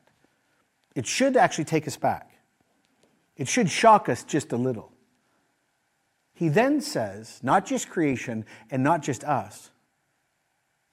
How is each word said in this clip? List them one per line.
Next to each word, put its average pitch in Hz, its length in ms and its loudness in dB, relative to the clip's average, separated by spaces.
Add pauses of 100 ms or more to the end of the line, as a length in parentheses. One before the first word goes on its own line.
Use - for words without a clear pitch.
(920)
It 113 140 -6
should 262 300 0
actually 170 280 2
take 160 220 -2
us - 100 -8
back. - 320 -4 (1080)
It 135 80 -6
should 214 220 2
shock 208 400 6
us 120 160 -4
just - 260 -4
a 123 60 -2
little. 123 340 -4 (1400)
He 165 160 -2
then 247 320 2
says, 110 600 -8
not 160 240 2
just 254 240 -6
creation 127 560 -2 (240)
and 131 140 -2
not 156 180 2
just - 220 -6
us, 123 480 -6 (1200)